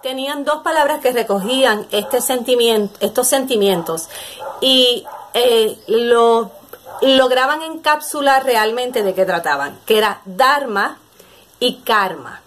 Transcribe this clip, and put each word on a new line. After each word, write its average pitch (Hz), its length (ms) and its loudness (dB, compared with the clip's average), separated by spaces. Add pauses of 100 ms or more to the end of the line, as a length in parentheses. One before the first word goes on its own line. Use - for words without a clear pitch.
tenían 269 420 -6
dos 302 180 -2
palabras 320 380 0
que 254 120 0
recogían 220 800 0
este 208 280 -2
sentimiento, 233 800 0
estos 226 280 -2
sentimientos 196 800 -2 (520)
y, 247 460 2 (260)
eh, 226 540 2
lo 233 640 2 (500)
lograban 262 640 2
encapsular 302 840 0
realmente 240 580 0
de 190 120 0
qué 185 100 2
trataban, 147 640 -4
que 220 120 4
era 214 260 0
dharma 254 760 -2 (600)
y 247 180 -2
karma. 190 720 -4